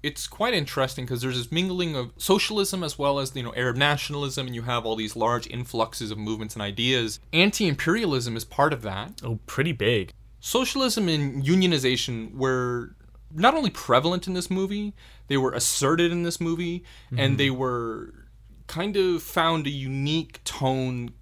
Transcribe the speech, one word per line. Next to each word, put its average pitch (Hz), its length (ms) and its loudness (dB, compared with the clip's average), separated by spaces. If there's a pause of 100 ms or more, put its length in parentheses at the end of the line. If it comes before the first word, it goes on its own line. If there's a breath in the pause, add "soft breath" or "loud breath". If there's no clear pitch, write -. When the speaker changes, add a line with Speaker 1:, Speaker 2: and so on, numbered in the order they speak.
Speaker 1:
it's 143 240 -6
quite 233 260 0
interesting 135 540 -2
'cause 120 140 -4
there's 127 160 -2
this 120 140 -4
mingling 180 440 0
of 123 220 -4
socialism 196 680 2
as 147 160 -6
well 139 200 2
as, 135 160 -4
you 131 80 -4
know, 117 140 -6
Arab 123 180 2
nationalism, 143 680 0
and 123 100 -8
you 117 60 -6
have 120 240 -2
all 110 100 0
these 107 200 -4
large 113 320 2
influxes 113 640 -4
of 104 80 -6
movements 110 340 -4
and 110 80 -8
ideas. 113 580 0 (140)
Anti-imperialism 160 1040 2
is 113 80 -8
part 147 280 2
of 117 100 -8
that. 110 300 -8 (100)
Speaker 2:
Oh, 117 240 -4
pretty 160 260 0
big. 107 400 0 (260)
Speaker 1:
Socialism 247 680 0
and 139 340 0
unionization 131 920 2
were 123 600 0 (380)
not 226 220 4
only 277 160 0
prevalent 165 560 2
in 185 60 -4
this 180 180 -4
movie, 202 420 -2 (340 loud breath)
they 139 100 0
were 131 140 2
asserted 165 600 2
in 175 120 0
this 170 160 -4
movie, 170 440 -2 (240 loud breath)
Speaker 2:
Mm-hmm. 123 120 -2
Speaker 1:
and 139 200 4
they 139 100 4
were 123 640 -2 (540)
kind 196 300 -2
of 180 260 2
found 165 420 2
a 143 40 -2
unique 139 760 -2
tone 127 680 0 (120)